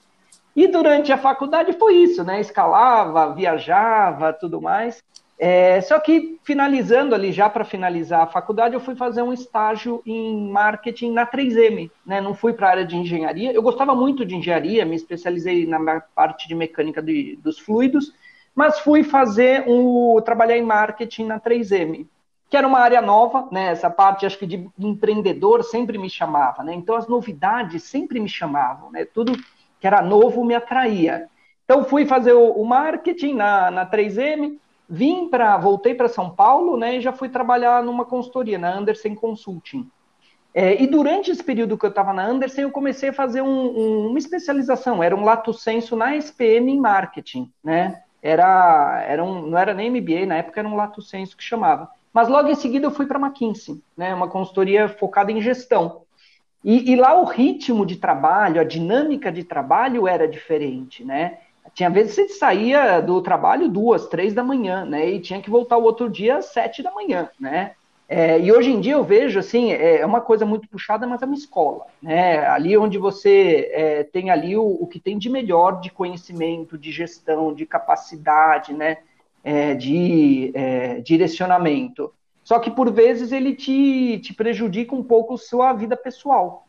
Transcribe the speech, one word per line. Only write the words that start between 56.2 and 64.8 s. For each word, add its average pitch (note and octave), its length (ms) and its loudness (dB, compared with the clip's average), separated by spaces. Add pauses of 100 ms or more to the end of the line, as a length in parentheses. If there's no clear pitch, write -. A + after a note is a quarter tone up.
E, A#3+ 300 4
e - 20 4
lá C4 260 6
o F4 40 4
ritmo B3 600 0
de F3+ 120 -6
trabalho, E3+ 640 2
a D#3 40 4
dinâmica F#3+ 680 -2
de E3+ 100 -10
trabalho F#3 640 0
era E3 220 2
diferente, C3+ 760 -6
né? C#3+ 340 -6 (360)
Tinha F3+ 160 0
vezes G#3 240 2
que G4 140 2
você - 100 -16
saía A#3+ 640 4
do F3+ 180 0
trabalho F#3 480 0
duas, G#3 380 0
três F#3 260 -2
da A#3+ 120 -2
manhã, G3+ 400 -4